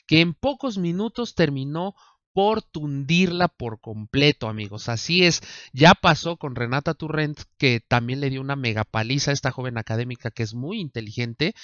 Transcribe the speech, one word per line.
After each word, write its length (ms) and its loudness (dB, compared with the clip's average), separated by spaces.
que 140 4
en 140 2
pocos 440 -4
minutos 560 -4
terminó 640 -2
por 300 2
tundirla 840 0
por 320 -8
completo, 680 0
amigos. 420 -8
Así 360 2
es, 160 2
ya 220 8
pasó 420 2
con 180 -8
Renata 400 -2
Turrent, 460 -4
que 220 4
también 400 0
le 100 0
dio 120 -4
una 120 -4
mega 300 0
paliza 480 0
a 20 2
esta 160 0
joven 260 -6
académica 540 -4
que 140 -4
es 100 -8
muy 240 -6
inteligente, 840 -4